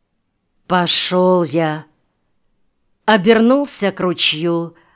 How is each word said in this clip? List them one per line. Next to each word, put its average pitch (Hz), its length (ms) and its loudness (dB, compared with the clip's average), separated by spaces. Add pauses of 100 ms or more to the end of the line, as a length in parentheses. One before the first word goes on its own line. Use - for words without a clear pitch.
(680)
«Пошел 180 760 0
я». 156 400 -4 (1200)
Обернулся 220 880 2
к 190 80 -12
ручью, 170 760 -4 (200)